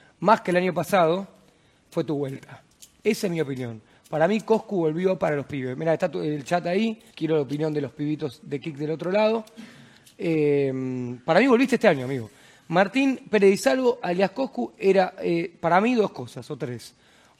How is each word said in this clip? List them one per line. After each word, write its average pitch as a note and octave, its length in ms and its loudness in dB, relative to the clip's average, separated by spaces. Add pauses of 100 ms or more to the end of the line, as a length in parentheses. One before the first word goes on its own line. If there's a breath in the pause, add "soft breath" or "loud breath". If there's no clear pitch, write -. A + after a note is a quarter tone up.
(180 soft breath)
más G3+ 220 4
que - 100 -4
el F3 60 4
año F3+ 180 0
pasado, F3+ 540 0 (600 soft breath)
fue E3 140 -4
tu C#3+ 160 -4
vuelta. C3+ 440 -10 (400)
Esa G#3+ 260 0
es F3 40 -2
mi E3 80 -2
opinión. B2+ 400 -6 (300 soft breath)
Para D#3 160 2
mí, G#3+ 140 2
Coscu G#3+ 380 0
volvió F3 380 0
para D#3 200 -2
los C3+ 100 -6
pibes. C3 300 -8
Mirá, D#3+ 180 -2
está E3+ 160 -2
tu, F3+ 100 -6
el D3+ 220 -4
chat F3 240 -2
ahí. G#3+ 340 -2 (140 soft breath)
Quiero D#3 220 0
la D3 60 2
opinión D3 300 -2
de D3 80 -2
los B2+ 120 -6
pibitos D3 500 -6
de C#3+ 160 -8
Kick D3+ 180 -10
del D3 140 -6
otro D#3+ 220 -4
lado. A3 320 2 (760 loud breath)
Eh, C3+ 1040 0
para E3 160 4
mí C4 60 6
volviste B3 300 4
este - 120 4
año, C#3 160 0
amigo. B2 260 -6 (380 soft breath)
Martín A#3+ 520 0 (100)
Pérez G3 200 6
Di G3 60 4
Salvo, C4 460 0
alias F#3 280 0
Coscu, B3 480 -6
era, F#3+ 420 2
eh, E3+ 400 -2
para E3+ 200 4
mí A#3+ 140 2
dos G#3 160 0
cosas, B2 400 -14
o D3 60 -10
tres. B2 380 -10 (460 soft breath)